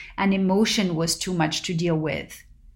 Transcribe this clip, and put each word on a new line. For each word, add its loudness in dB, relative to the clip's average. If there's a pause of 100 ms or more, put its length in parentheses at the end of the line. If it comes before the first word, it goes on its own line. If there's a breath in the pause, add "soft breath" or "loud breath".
(160 loud breath)
an 2
emotion 2
was -2
too -4
much 0
to -4
deal 0
with. -6 (320)